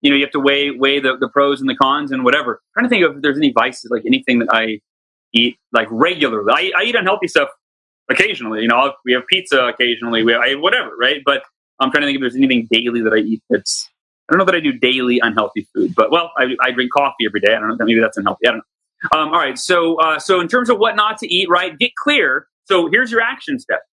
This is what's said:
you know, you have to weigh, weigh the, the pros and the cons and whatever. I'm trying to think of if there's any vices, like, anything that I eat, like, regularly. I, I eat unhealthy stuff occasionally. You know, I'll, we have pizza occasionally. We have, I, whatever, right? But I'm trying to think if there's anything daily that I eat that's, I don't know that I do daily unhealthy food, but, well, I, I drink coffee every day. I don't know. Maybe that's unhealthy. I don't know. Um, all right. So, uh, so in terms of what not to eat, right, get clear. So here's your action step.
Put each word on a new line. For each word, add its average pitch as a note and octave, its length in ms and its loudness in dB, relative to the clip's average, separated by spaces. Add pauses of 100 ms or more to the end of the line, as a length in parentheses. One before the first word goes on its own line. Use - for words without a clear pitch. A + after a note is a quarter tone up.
you C#3+ 80 4
know, C#3 60 2
you C#3 60 2
have C#3 100 -6
to D3 80 -2
weigh, C#3 300 2
weigh C#3 300 0
the, C3+ 180 0
the C3 100 -2
pros C#3 320 0
and C3+ 80 -2
the C3 80 -2
cons C#3 360 0
and C3 120 -4
whatever. D3+ 380 0 (140)
I'm G#3+ 40 -2
trying A#3+ 40 0
to B3 40 -2
think G#3+ 160 2
of C#3+ 120 0
if C#3 60 -12
there's C#3 140 0
any C#3+ 160 2
vices, A#2 380 -2
like, A2 160 -4
anything B2+ 320 0
that A#2 120 -2
I A2 300 0 (540)
eat, A#2+ 240 2 (140)
like, A2+ 180 0
regularly. A#2+ 600 0
I, F3 300 0
I G3+ 40 0
eat A#3 100 -4
unhealthy G3 340 0
stuff C#3+ 220 0 (580)
occasionally. C3 540 -2
You A2+ 60 0
know, A#2+ 80 4
I'll, C3+ 280 0
we B2 80 0
have B2+ 140 0
pizza C#3+ 400 0
occasionally. A#2 560 -2
We A#2 100 4
have, A#2 80 2
I, B2+ 140 0
whatever, E3+ 420 -2
right? C3+ 300 0
But C#3 160 0 (380)
I'm C3 100 0
trying D3 120 0
to C#3+ 40 -2
think C#3 100 -2
if C3+ 60 -4
there's B2 140 -4
anything B2+ 340 2
daily A#2 320 0
that A2 100 2
I A2 60 4
eat A2 320 -2
that's, - 400 -4 (400)
I - 20 2
don't F3 60 4
know F#3+ 80 2
that F#3 80 2
I E3+ 60 0
do D3 120 -2
daily B2 480 0
unhealthy G#2+ 540 -2
food, - 200 -2
but, A2 160 2
well, E3+ 280 0
I, C3 240 -2
I B2+ 80 2
drink B2 200 -2
coffee C3+ 360 0
every G2+ 140 -4
day. G#2 140 4
I A2 60 -2
don't G#2+ 80 -4
know. A#2+ 160 -4
Maybe A2+ 160 4
that's A2 160 0
unhealthy. G2 320 -2
I A#2+ 40 2
don't A2 100 -6 (500)
know. D#3 60 2
Um, D#3 100 -2
all D#3+ 100 0
right. C3+ 200 -2
So, E3+ 380 0
uh, D#3 220 2
so F3+ 220 0
in E3+ 80 -4
terms A#3+ 220 0
of A#3 80 2
what G#3 180 0
not G#3+ 220 -2
to - 140 -6
eat, F3+ 180 0
right, F3 280 0
get D3 180 -2
clear. E3 500 0 (180)
So E3+ 260 2
here's A3+ 220 0
your A#3 80 2
action A3+ 380 -6
step. - 240 -6 (100)